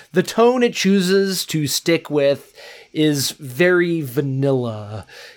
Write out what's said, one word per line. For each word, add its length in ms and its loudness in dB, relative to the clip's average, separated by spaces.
The 100 2
tone 400 2
it 100 2
chooses 720 0
to 200 -2
stick 420 -2
with 460 0
is 380 0
very 720 0
vanilla. 1040 -4